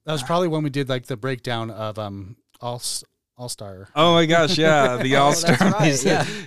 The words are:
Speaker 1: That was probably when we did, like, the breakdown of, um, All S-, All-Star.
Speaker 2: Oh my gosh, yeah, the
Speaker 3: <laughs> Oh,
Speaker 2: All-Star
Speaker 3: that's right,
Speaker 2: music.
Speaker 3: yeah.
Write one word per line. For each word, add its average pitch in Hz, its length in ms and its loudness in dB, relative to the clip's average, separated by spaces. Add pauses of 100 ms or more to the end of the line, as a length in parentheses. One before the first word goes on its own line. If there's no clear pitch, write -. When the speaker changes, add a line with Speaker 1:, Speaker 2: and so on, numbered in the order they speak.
Speaker 1:
That 151 80 -6
was 139 100 -4
probably 175 240 0
when 156 160 -2
we 147 60 -4
did, 135 180 -4
like, 127 200 -6
the 127 100 -6
breakdown 117 540 -6
of, 107 280 -8
um, 101 380 -12 (240)
All 120 140 -8
S-, - 280 -8 (340)
All-Star. 98 580 -14
Speaker 2:
Oh 165 180 4
my 170 120 4
gosh, 156 320 2
yeah, 147 380 4
the 131 200 0
Speaker 3:
<laughs> - 20 4
Oh, 139 80 6
Speaker 2:
All-Star 147 320 2
Speaker 3:
that's 185 160 2
right, 135 100 0
Speaker 2:
music. 156 280 2
Speaker 3:
yeah. 156 140 0 (220)